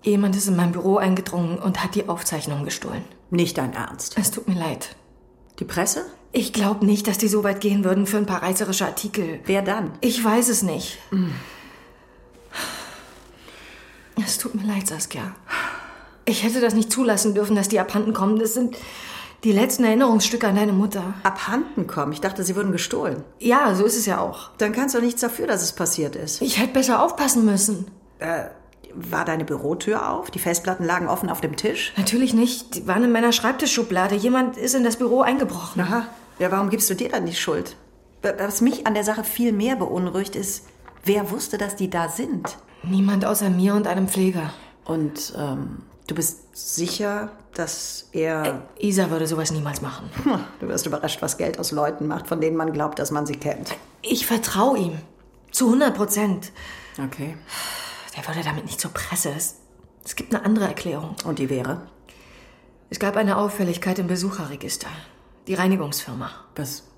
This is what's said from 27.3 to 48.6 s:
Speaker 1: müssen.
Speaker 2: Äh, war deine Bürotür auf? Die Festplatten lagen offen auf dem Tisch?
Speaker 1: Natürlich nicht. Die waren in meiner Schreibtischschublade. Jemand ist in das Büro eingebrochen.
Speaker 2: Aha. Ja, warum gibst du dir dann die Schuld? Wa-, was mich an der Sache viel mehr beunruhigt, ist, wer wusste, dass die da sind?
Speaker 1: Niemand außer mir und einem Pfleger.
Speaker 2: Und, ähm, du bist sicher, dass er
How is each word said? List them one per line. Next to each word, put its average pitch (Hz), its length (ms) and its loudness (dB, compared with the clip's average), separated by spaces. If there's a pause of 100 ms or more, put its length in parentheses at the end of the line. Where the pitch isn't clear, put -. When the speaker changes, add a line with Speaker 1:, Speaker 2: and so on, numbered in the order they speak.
Speaker 1:
müssen. 196 420 2 (320)
Speaker 2:
Äh, 160 260 -2 (480)
war 170 320 -4
deine 160 200 0
Bürotür 156 640 -2
auf? - 220 -4
Die 185 80 -6
Festplatten 180 460 0
lagen 175 220 2
offen 185 220 0
auf 165 120 -4
dem 156 160 -2
Tisch? - 400 -2
Speaker 1:
Natürlich 220 360 2
nicht. 240 420 2
Die 196 120 -6
waren 190 160 4
in 240 80 6
meiner 233 220 6
Schreibtischschublade. 214 800 2
Jemand 247 420 2
ist 254 160 0
in 262 120 4
das 233 100 2
Büro 240 260 4
eingebrochen. 196 600 0
Speaker 2:
Aha. 226 260 0 (320)
Ja, 180 120 2
warum 196 180 2
gibst 202 200 2
du 190 60 0
dir 208 140 -2
dann - 160 -2
die 170 100 -4
Schuld? - 400 -2 (480)
Wa-, 208 160 2
was 202 220 0
mich 240 260 4
an 220 60 2
der 208 100 2
Sache 214 220 0
viel 240 260 0
mehr 226 240 2
beunruhigt, 185 600 -2
ist, - 280 -6 (400)
wer 202 260 2
wusste, 240 280 -4
dass 202 180 -4
die 185 140 -2
da 170 200 -2
sind? 247 480 -6 (260)
Speaker 1:
Niemand 190 420 4
außer 202 240 2
mir 185 260 4
und 208 120 2
einem 190 200 2
Pfleger. 185 460 0 (320)
Speaker 2:
Und, 156 520 -2
ähm, 139 420 -4 (280)
du 160 80 -4
bist - 400 -6
sicher, 208 760 -4 (220)
dass - 600 -8
er 160 480 -2 (180)